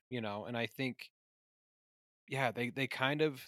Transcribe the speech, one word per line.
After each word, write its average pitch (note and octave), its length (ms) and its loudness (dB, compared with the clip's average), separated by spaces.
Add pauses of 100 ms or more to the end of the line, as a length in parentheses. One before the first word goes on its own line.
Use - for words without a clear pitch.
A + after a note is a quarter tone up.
(100)
you B2 120 -4
know, G#2 240 -4
and A#2+ 120 -4
I A#2 80 0
think, - 440 -6 (1160)
yeah, C3+ 240 2
they, A#2+ 180 0
they C3+ 160 0
kind C#3 360 2
of, C#3+ 260 2